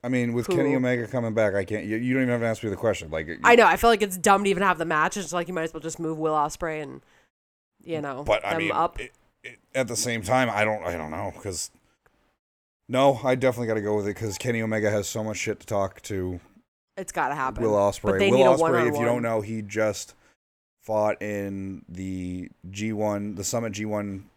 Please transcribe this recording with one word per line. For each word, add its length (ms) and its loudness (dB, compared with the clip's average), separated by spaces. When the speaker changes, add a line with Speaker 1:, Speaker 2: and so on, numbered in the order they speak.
Speaker 1:
I 60 -6
mean, 240 0
with 140 -2
Speaker 2:
Who 80 2
Speaker 1:
Kenny 200 2
Omega 320 0
coming 260 -2
back, 200 4
I 100 0
can't. 220 -4
You, 120 -2
you 160 0
don't 100 2
even 100 2
have 80 0
to 60 0
ask 160 -2
me 80 -2
the 40 -2
question. 360 -2
Like, 180 -4
Speaker 2:
I 120 8
know. 120 8
I 100 4
feel 120 4
like 120 4
it's 160 -4
dumb 280 4
to 40 4
even 140 2
have 160 2
the 60 -2
match. 300 2
It's 160 -8
like 160 -4
you 60 -8
might 100 -2
as 100 -6
well 80 -10
just 180 -10
move 180 -4
Will 160 0
Ospreay 480 -2
and, 200 -14
you 180 -6
know, 220 -8
Speaker 1:
But, 200 0
I 80 -4
Speaker 2:
them 80 0
Speaker 1:
mean, 120 -2
Speaker 2:
up. 280 0
Speaker 1:
it, 120 -12
it, 160 -16
at 120 0
the 80 -6
same 280 -2
time, 260 2
I 160 2
don't, 180 -2
I 140 -2
don't 140 -8
know, 200 -6
'cause 280 -8
no, 340 4
I 120 4
definitely 320 0
gotta 140 0
go 140 2
with 120 0
it, 80 -2
'cause 220 -6
Kenny 240 -2
Omega 300 0
has 160 0
so 160 -6
much 140 -6
shit 240 -4
to 40 -20
talk 380 -2
to 360 -4
Speaker 2:
It's 140 -10
gotta 240 -2
happen. 280 -2
Speaker 1:
Will 80 2
Speaker 2:
But 60 4
Speaker 1:
Ospreay. 260 0
Speaker 2:
they 120 4
Speaker 1:
Will 60 6
Speaker 2:
need 60 8
a 60 8
Speaker 1:
Ospreay, 320 4
if 60 2
you 60 2
Speaker 2:
one-on-one. 120 -2
Speaker 1:
don't 180 2
know, 180 0
he 200 -6
just 520 -2
fought 380 0
in 680 -6
the 640 -8
G 220 -4
one, 440 -2
the 80 -8
Summit 280 -4
G 140 -6
one 520 -6